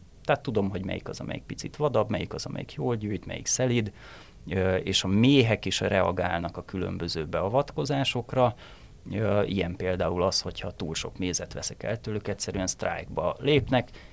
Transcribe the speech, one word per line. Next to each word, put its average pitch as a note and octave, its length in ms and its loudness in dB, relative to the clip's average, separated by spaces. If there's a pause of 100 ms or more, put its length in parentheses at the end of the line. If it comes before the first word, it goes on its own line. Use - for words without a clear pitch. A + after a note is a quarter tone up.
(240)
Tehát C#3+ 180 0
tudom, G#2 280 0
hogy F#2 140 -4
melyik F#2 240 -6
az, - 120 -8
amelyik - 220 -6
picit - 340 -10
vadabb, A#2 340 2
melyik F2 240 -2
az, - 120 -6
amelyik - 260 -8
jól B2+ 240 -2
gyűjt, G#2 300 -4
melyik - 200 -8
szelíd, A#2+ 460 2 (560)
ö, F#2 260 2
és F#2+ 300 2
a F#2+ 40 -2
méhek A2+ 560 6
is - 160 -2
reagálnak F2+ 760 2
a - 80 -8
különböző F2 600 -4
beavatkozásokra, B2+ 1300 2 (580)
Ö, G2+ 300 4
ilyen F#2+ 340 0
például F2+ 460 0
az, F#2+ 180 2
hogyha - 300 -6
túl D#2+ 240 -6
sok - 240 -6
mézet F2+ 340 -2
veszek - 300 -8
el A2 180 -2
tőlük, G#2 280 -6
egyszerűen G2 380 -2
sztrájkba F2 720 -2
lépnek, C3 520 4 (220)